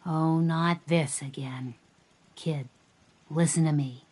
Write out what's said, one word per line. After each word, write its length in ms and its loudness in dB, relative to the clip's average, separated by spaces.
Oh, 340 2
not 480 2
this 340 0
again. 540 -10
Kid, 320 -6
listen 360 4
to 60 4
me. 400 0